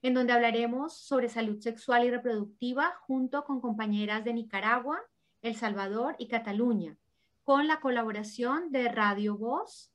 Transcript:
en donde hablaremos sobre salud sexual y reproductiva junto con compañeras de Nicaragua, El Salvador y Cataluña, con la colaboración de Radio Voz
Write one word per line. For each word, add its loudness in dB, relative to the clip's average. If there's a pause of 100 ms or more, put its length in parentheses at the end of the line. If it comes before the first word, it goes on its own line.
en 4
donde 4
hablaremos 2
sobre 0
salud -2
sexual 2
y 4
reproductiva -2 (140)
junto -2
con -2
compañeras 0
de -2
Nicaragua, -2 (420)
El -4
Salvador -2
y -8
Cataluña, 0 (480)
con 4
la 2
colaboración -2
de 2
Radio 0
Voz -6